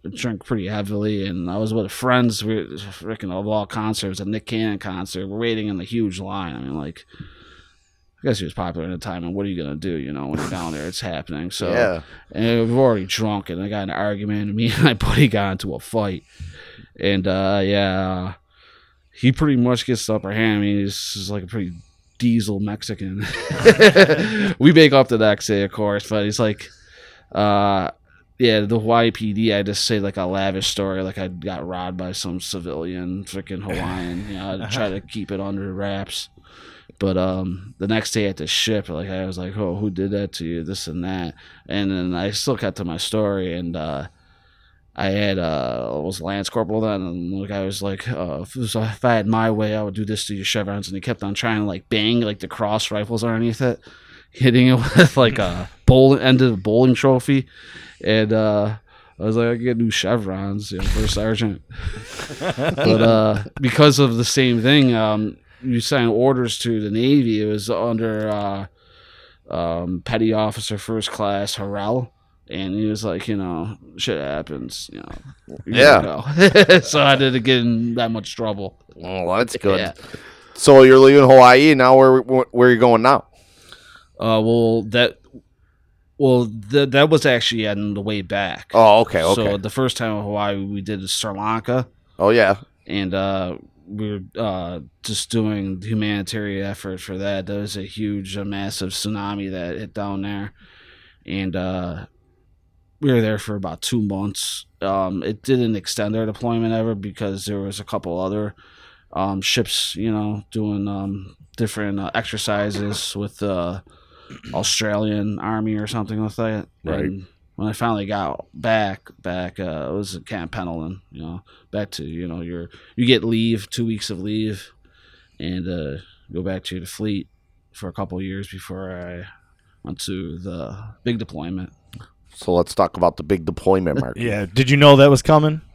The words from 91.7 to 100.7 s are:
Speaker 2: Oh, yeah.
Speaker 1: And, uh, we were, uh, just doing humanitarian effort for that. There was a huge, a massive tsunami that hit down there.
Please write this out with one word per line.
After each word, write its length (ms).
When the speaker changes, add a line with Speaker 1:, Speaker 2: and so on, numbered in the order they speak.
Speaker 2:
Oh, 120
yeah. 260
Speaker 1:
And, 280
uh, 420
we 240
were, 100
uh, 400
just 280
doing 500
humanitarian 840
effort 340
for 180
that. 280
There 140
was 160
a 60
huge, 540
a 80
massive 460
tsunami 600
that 280
hit 160
down 280
there. 300